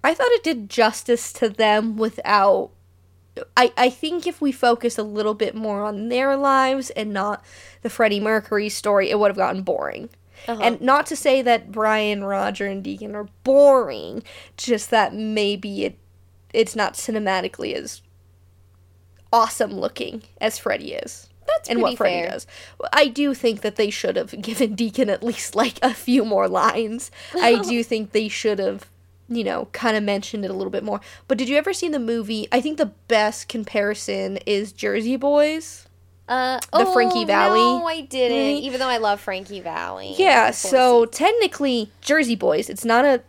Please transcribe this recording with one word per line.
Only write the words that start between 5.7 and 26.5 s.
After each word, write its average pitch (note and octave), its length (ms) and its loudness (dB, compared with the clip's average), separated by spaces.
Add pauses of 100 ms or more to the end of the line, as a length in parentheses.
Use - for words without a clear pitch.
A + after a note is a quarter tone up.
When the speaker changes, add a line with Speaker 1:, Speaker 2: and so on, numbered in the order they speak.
Speaker 1:
on G#3+ 240 -6
their C4+ 280 0
lives C4+ 540 2
and G#3+ 220 -6
not G3 320 -4 (380)
the A3+ 80 -6
Freddie G#3+ 300 2
Mercury G#3+ 480 0
story, G3+ 420 2
it G#3+ 80 2
would G#3 100 4
have F#3+ 80 0
gotten F#3+ 260 -2
boring. - 460 -4 (400)
Speaker 2:
Uh-huh. A3 140 -4
Speaker 1:
And A#3 180 2
not C#4 260 2
to D4+ 100 -8
say C4+ 260 2
that A#3 280 0
Brian, G#3+ 540 0
Roger, G3 420 -4
and G3 160 -8
Deacon G3 320 -10
are G#3 140 -10 (160)
boring, A#3 760 4 (340)
just A3+ 340 -2
that A3 240 2
maybe G#3 680 -4
it, F#3+ 140 -8 (540)
it's - 220 0
not G#3+ 200 -2
cinematically F#3+ 800 -4
as - 280 -10 (1300)
awesome A3 400 2
looking G#3 500 -6 (180)
as - 180 -2
Freddie - 360 -6
is. - 340 -12 (180)
Speaker 2:
That's D#5 220 -2
Speaker 1:
And A#3 120 0
what - 80 2
Speaker 2:
pretty A#3+ 80 -4
Speaker 1:
Freddie F3+ 260 0
Speaker 2:
fair. E3+ 80 -6
Speaker 1:
does. - 160 -12 (460)
I D4+ 160 6
do C#4 260 0
think A3+ 280 0
that G#3 140 -4
they G#3 140 0
should F#3 260 -4
have - 260 -6
<laughs> - 0 -
given A3 320 -2
Deacon A3+ 360 0
at F#3+ 120 -2
least, - 320 -6
like, A3+ 280 4
a B3 120 2
few B3 300 2
more G3 240 2
lines. A3 600 0 (240)